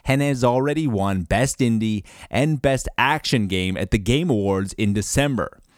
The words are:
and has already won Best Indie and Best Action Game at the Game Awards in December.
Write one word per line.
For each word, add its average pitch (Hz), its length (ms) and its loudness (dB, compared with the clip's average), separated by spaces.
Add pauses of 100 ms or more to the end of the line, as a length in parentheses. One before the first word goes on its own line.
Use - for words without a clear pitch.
and 135 160 2
has 135 240 0
already 143 420 2
won 98 360 0
Best 117 360 0
Indie 110 440 0 (280)
and 147 300 0
Best 135 260 0 (100)
Action 127 500 0
Game 92 280 -2
at 92 160 -4
the 113 80 2
Game 135 300 0
Awards 98 440 0
in 101 200 0
December. 117 640 -2 (180)